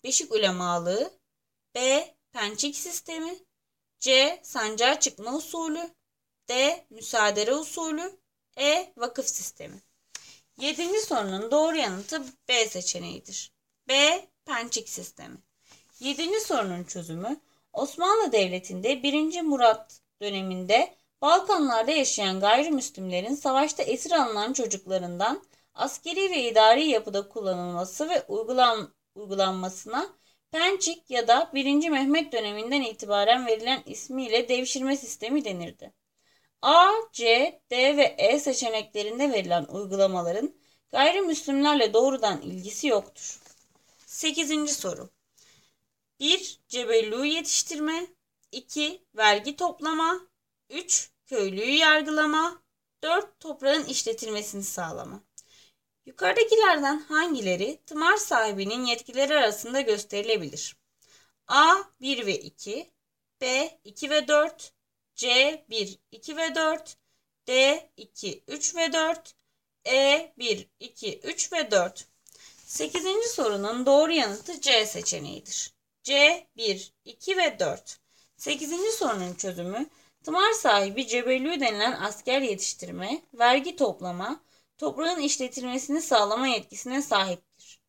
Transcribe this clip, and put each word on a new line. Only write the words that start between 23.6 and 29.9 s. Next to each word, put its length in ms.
esir 280
alınan 420
çocuklarından 920
askeri 560
ve 200
idari 380
yapıda 400
kullanılması 800
ve 200
uygulan-, 680
uygulanmasına 1000